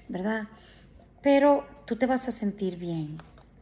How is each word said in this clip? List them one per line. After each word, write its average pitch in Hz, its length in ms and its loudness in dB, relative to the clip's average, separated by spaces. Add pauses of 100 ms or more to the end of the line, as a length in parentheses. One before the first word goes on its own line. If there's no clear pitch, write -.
¿verdad? 208 400 -6 (720)
Pero 277 440 4 (200)
tú 233 100 -4
te 254 100 -2
vas 254 220 0
a 247 40 0
sentir 190 460 -2
bien, 160 400 -6 (440)